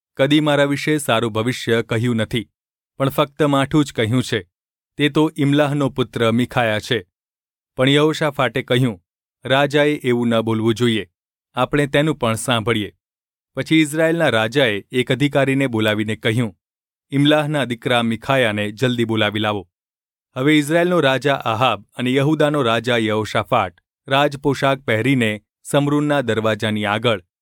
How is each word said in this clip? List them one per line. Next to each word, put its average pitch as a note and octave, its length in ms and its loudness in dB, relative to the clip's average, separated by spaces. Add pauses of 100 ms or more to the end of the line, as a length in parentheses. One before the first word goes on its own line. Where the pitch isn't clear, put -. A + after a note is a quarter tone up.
(160)
કદી C#3+ 240 4
મારા C#3+ 240 2
વિશે C#3+ 340 -2
સારું A#2 340 0
ભવિષ્ય A2+ 500 -2
કહ્યું A#2 340 -2
નથી, A2 320 -4 (480)
પણ C3+ 120 0
ફક્ત D3 340 -2
માઠું C#3+ 420 2
જ C#3 80 -8
કહ્યું A#2+ 300 0
છે. G#2+ 260 -4 (480)
તે C#3+ 120 2
તો D#3 280 2
ઇમલાહનો C#3+ 540 2
પુત્ર A#2 420 -2
મીખાયા A#2 460 0
છે." G#2 280 -4 (720)
પણ C3 120 2
યહોશાફાટે C#3+ 720 0
કહ્યું, B2 420 -2 (400)
"રાજાએ C#3+ 500 2
એવું A#2+ 340 0
ન A2+ 120 2
બોલવું A2 340 0
જોઈએ, A2 320 0 (480)
આપણે C#3+ 320 0
તેનું D3 280 0
પણ A2+ 200 -2
સાંભળીએ." A2 580 -2 (640)
પછી C3+ 220 -2
ઇઝરાયેલના D#3+ 520 2
રાજાએ A2+ 640 0
એક B2+ 200 0
અધિકારીને C#3 540 0
બોલાવીને G#2+ 500 -2
કહ્યું, A2+ 420 -2 (520)
"ઇમલાહના D3 540 0
દીકરા A#2+ 380 -2
મીખાયાને A2+ 680 0
જલ્દી A#2+ 340 0
બોલાવી G#2+ 360 0
લાવો." G#2 300 -4 (640)
હવે D3+ 220 2
ઇઝરાયેલનો E3+ 420 0
રાજા C3+ 340 0
આહાબ A2+ 500 -2 (100)
અને B2 180 -2
યહૂદાનો D3 500 2
રાજા A#2 340 0
યહોશાફાટ G#2+ 840 -2 (280)
રાજપોશાક C#3 720 0
પહેરીને A2+ 640 0 (200)
સમરૂનના C#3+ 580 0
દરવાજાની G#2+ 640 -2
આગળ G#2+ 380 0 (200)